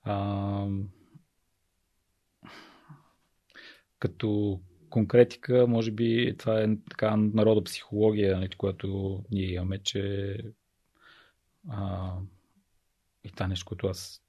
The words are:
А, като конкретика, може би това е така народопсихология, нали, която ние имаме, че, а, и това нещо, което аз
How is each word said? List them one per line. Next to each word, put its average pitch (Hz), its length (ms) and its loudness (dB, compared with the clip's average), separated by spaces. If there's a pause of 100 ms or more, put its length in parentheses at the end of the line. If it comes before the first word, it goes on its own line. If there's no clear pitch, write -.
А, 101 640 0 (3250)
като 104 640 -2 (280)
конкретика, 120 760 4
може 113 240 0
би 117 460 0
това 110 240 0
е 107 60 2 (220)
така 107 280 0
народопсихология, 107 1200 2
нали, 92 200 -4
която 98 600 -4 (120)
ние 95 220 -2
имаме, 90 260 -4
че, 98 580 -4 (1300)
а, 95 420 -6 (1120)
и 98 80 -14
това - 160 -6
нещо, 95 180 -4
което - 220 -6
аз - 420 -8